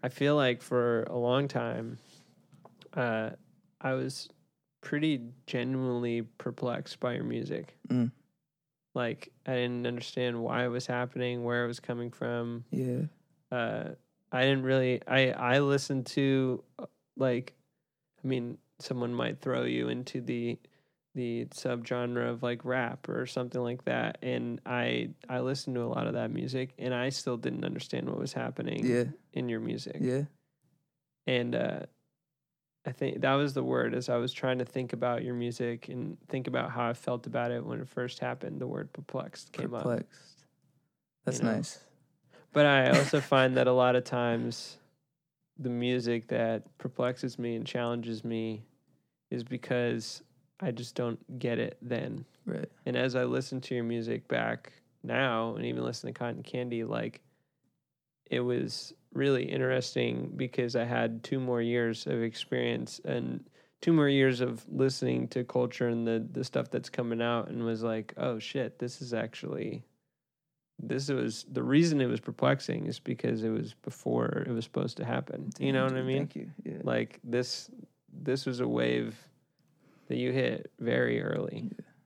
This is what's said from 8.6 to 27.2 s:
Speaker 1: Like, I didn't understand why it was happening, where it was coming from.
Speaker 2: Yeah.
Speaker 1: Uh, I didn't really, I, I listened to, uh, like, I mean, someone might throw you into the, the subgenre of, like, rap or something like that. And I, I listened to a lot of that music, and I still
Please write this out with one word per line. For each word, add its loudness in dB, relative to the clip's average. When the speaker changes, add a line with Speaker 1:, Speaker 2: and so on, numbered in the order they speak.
Speaker 1:
Like, -4
I -2
didn't 0
understand -2
why 0
it 2
was -2
happening, -2
where 2
it 0
was -4
coming -4
from. -4
Speaker 2:
Yeah. 0
Speaker 1:
Uh, -2
I 2
didn't 4
really, 4
I, 6
I 4
listened 2
to, 2
uh, -10
like, 0
I -4
mean, -2
someone -2
might -2
throw 0
you 0
into -4
the, -2
the -2
subgenre -2
of, -4
like, -2
rap -2
or 0
something -2
like -2
that. 0
And -2
I, 0
I -2
listened -2
to 0
a -2
lot 0
of 0
that -2
music, -2
and -2
I 0
still -2